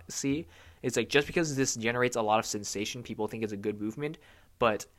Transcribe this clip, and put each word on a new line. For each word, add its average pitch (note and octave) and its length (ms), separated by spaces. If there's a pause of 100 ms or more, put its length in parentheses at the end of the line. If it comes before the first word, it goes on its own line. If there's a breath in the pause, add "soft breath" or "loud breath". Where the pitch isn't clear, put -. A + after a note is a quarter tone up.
see, C#3+ 380 (340 loud breath)
it's B2+ 160
like, A2+ 120
just C#3 180
because D#3 280
this C3 200
generates A#2+ 400
a A#2 60
lot G#2+ 180
of G#2+ 60
sensation, G#2+ 580
people G#2+ 240
think A2+ 160
it's G#2+ 100
a G2+ 40
good G#2 240
movement, C#3+ 360 (420 soft breath)
but G#2+ 260 (140)